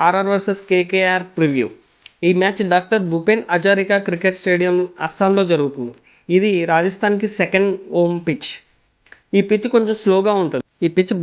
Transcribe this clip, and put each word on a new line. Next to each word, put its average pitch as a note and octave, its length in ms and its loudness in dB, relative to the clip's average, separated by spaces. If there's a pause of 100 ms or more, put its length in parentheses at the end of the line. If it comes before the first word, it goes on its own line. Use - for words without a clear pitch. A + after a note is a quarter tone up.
ఆర్ఆర్ F#3+ 260 2
వర్సెస్ G3 380 -2
కేకేఆర్ F#3 540 0 (140)
ప్రివ్యూ. C#3 300 2 (640)
ఈ - 20 4 (100)
మ్యాచ్ G3 200 0 (120)
డాక్టర్ F3+ 380 0
భూపేన్ G#3 320 0 (100)
హజారికా G3 440 2 (100)
క్రికెట్ F#3+ 320 -2
స్టేడియం F3+ 500 0 (160)
అస్సాంలో G3 460 0
జరుగుతుంది. C#3 420 -2 (440)
ఇది G#3 140 2 (200)
రాజస్థాన్కి G3+ 680 0
సెకండ్ F#3+ 340 0 (260)
హోమ్ F3 200 2 (100)
పిచ్. - 220 -4 (920)
ఈ G3 120 4
పిచ్ G#3+ 240 0
కొంచెం A3 260 0
స్లోగా G3 320 2 (100)
ఉంటుంది. C3+ 200 -4 (220)
ఈ E3 120 2
పిచ్ F#3 260 0